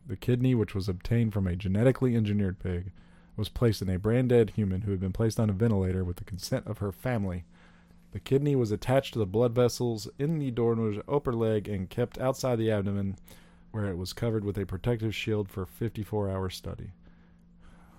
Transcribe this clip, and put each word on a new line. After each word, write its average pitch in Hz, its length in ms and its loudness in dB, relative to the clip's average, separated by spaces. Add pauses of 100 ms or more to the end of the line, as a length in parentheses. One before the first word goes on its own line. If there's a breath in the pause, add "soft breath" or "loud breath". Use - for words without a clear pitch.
The 95 100 -8
kidney, 123 380 2
which 110 220 0
was 98 120 -2
obtained 107 460 0
from 98 140 2
a 87 80 0
genetically 113 600 2
engineered 104 440 0
pig, 92 320 -6 (440 soft breath)
was 107 140 -4
placed 113 320 2
in 95 80 -2
a 92 80 0
brain-dead 117 540 4
human 95 300 0
who 107 100 -2
had 95 80 -2
been 95 120 0
placed 113 280 0
on 110 100 4
a 101 40 2
ventilator 95 500 2
with 90 140 -4
the - 60 -10
consent - 440 -6
of 104 100 -6
her 101 140 -4
family. 98 540 -4 (680 soft breath)
The 101 80 -8
kidney 143 360 2
was 120 160 2
attached 127 420 2
to 113 60 0
the 107 60 2
blood 113 300 2
vessels 120 520 0 (120)
in 156 180 0
the 139 140 -2
donor's 113 460 2 (120)
upper 143 240 0
leg 110 340 2
and 92 220 -4
kept - 300 -4
outside 131 380 0
the 113 140 2
abdomen, 101 440 0 (560 soft breath)
where 104 160 -2
it 92 100 -4
was 90 160 -6
covered 110 320 0
with 101 140 -2
a 98 80 -2
protective 113 480 -2
shield 104 340 -2
for 95 160 -8
fifty-four 107 640 -4
hour 95 200 -2
study. 90 420 -10 (1080 soft breath)